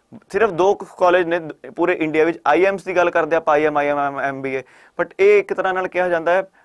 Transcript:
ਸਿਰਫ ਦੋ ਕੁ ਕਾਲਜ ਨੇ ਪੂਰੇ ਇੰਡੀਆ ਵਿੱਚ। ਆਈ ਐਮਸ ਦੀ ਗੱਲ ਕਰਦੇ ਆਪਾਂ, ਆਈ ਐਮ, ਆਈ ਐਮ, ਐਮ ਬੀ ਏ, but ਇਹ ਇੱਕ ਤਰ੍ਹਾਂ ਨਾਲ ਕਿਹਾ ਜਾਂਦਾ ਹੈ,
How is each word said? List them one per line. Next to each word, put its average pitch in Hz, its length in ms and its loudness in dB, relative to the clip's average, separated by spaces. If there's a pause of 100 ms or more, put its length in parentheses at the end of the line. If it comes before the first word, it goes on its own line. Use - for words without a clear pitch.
(320)
ਸਿਰਫ 208 180 2
ਦੋ 185 240 2
ਕੁ 196 120 -10 (120)
ਕਾਲਜ 180 280 2
ਨੇ 170 140 -2 (360)
ਪੂਰੇ 175 160 0
ਇੰਡੀਆ 156 320 0
ਵਿੱਚ। 165 220 0
ਆਈ 156 180 4
ਐਮਸ 196 200 -2
ਦੀ 170 120 -8
ਗੱਲ 175 140 2
ਕਰਦੇ 165 260 0
ਆਪਾਂ, 156 180 0
ਆਈ 151 100 2
ਐਮ, 151 120 -2
ਆਈ 143 100 0
ਐਮ, 143 340 -4
ਐਮ 135 220 -6
ਬੀ 135 120 -6
ਏ, 131 80 -6 (380)
but 170 100 -4 (100)
ਇਹ 202 180 6
ਇੱਕ 196 160 -2
ਤਰ੍ਹਾਂ 185 200 -2
ਨਾਲ 185 140 -4
ਕਿਹਾ 180 200 -2
ਜਾਂਦਾ 170 240 0
ਹੈ, 185 120 0 (200)